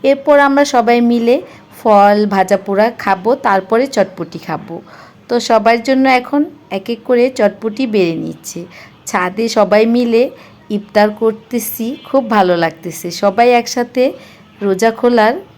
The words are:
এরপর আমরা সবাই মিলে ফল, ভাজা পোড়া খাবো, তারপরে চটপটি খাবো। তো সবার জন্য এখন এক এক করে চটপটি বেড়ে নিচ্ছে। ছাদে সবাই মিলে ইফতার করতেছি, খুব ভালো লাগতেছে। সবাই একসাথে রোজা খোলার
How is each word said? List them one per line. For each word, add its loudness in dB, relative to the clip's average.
এরপর 2
আমরা 2
সবাই 2
মিলে 2
ফল, 4
ভাজা 2
পোড়া 2
খাবো, -2
তারপরে 0
চটপটি -8
খাবো। -10
তো -2
সবার 2
জন্য 2
এখন -2
এক -10
এক -8
করে 2
চটপটি -2
বেড়ে 2
নিচ্ছে। -12
ছাদে -2
সবাই 4
মিলে 2
ইফতার 0
করতেছি, -4
খুব 0
ভালো 2
লাগতেছে। -8
সবাই 2
একসাথে -4
রোজা 0
খোলার 2